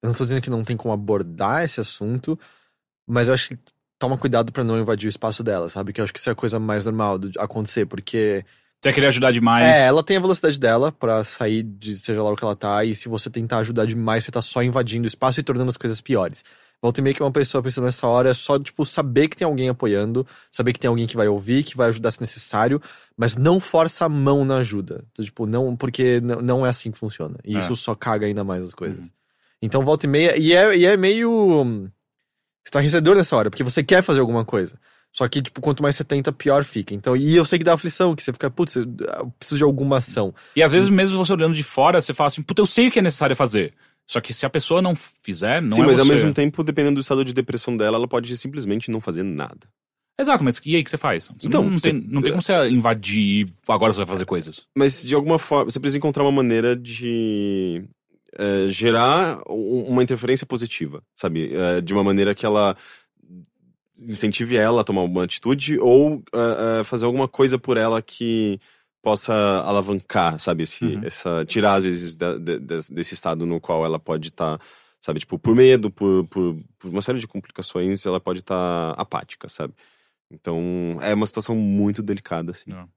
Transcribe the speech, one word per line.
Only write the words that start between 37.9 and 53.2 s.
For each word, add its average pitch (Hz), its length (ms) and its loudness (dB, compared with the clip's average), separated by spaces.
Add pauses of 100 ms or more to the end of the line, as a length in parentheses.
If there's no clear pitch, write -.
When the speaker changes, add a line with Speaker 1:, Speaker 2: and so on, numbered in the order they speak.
Speaker 1:
que 147 80 -6
você 127 120 -6
fica, 131 180 -4
"Putz, 160 240 -2
eu, 123 80 -2
eu - 560 -8
preciso - 200 -6
de 147 40 4
alguma 139 360 2
ação." 104 360 -4 (200)
Speaker 2:
E 147 60 4
às 156 120 6
vezes, 190 160 6
Speaker 1:
Hum. 202 40 6
Speaker 2:
mesmo 190 240 4
você 185 140 2
olhando 160 240 2
de 151 80 -4
fora, 156 380 4
você 139 120 -4
fala 147 140 2
assim, 147 160 -2
"Puta, 202 180 0
eu 208 40 6
sei 240 240 4
o - 20 -2
que - 80 4
é - 20 4
necessário 147 340 2
fazer." 104 380 0 (340)
Só - 140 -2
que - 120 -8
se - 120 -4
a 131 40 0
pessoa 160 340 0
não 180 100 2
fizer, 107 720 -4
não 117 140 0
Speaker 3:
Sim, - 40 6
Speaker 2:
é 156 40 8
Speaker 3:
mas 131 140 8
ao 135 60 8
Speaker 2:
você. 143 60 8
Speaker 3:
mesmo 147 220 4
tempo, 151 300 0
dependendo 147 320 2
do 139 60 -2
estado 135 240 0
de 127 80 -8
depressão 123 420 -4
dela, 107 220 0
ela 123 100 -2
pode 120 300 -4
simplesmente 117 540 -6
não 110 100 -4
fazer 90 220 -6
nada. 71 440 -10 (520)
Speaker 2:
Exato, 277 240 2
mas 139 200 0
e 156 120 -2
aí, 165 60 2
o - 20 -4
que - 80 -8
você 156 60 -6
faz? 107 260 -2 (160)
Você - 80 -8
Speaker 3:
Então, - 160 2
Speaker 2:
não, 202 80 0
não 175 80 0
Speaker 3:
você - 120 2
Speaker 2:
tem, 147 160 -2
não 139 140 -2
tem 135 100 0
como 180 120 -2
você 165 260 2
invadir 107 760 0